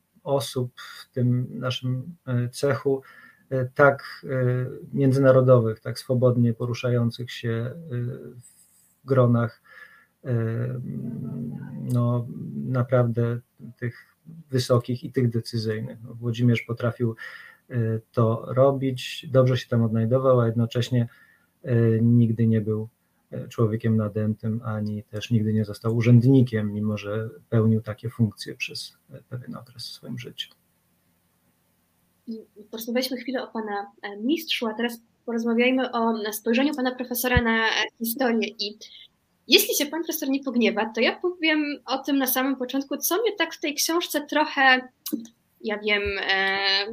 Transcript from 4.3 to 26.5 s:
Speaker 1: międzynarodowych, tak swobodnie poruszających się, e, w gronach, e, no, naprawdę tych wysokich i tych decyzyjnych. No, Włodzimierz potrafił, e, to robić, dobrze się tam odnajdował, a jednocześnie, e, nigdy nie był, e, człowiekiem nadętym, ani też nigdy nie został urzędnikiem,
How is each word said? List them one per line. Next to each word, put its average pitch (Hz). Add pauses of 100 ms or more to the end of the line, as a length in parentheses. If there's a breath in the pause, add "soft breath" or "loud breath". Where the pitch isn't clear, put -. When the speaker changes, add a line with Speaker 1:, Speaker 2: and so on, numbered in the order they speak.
Speaker 1:
międzynarodowych, 131
tak 117
swobodnie 120
poruszających 120
się, -
e, 117 (200)
w -
gronach, 120 (640 loud breath)
e, 120 (1120)
no, 120 (380)
naprawdę 120 (380)
tych - (340)
wysokich 127
i 120
tych 127
decyzyjnych. 113
No, 113
Włodzimierz 117
potrafił, 117 (540 loud breath)
e, 131 (360)
to 117
robić, 131
dobrze 127
się -
tam 117
odnajdował, 120
a 117
jednocześnie, 117 (560 soft breath)
e, 120 (260)
nigdy 117
nie 113
był, 107 (420)
e, -
człowiekiem 113
nadętym, 107
ani 107
też -
nigdy 107
nie 110
został 113
urzędnikiem, 120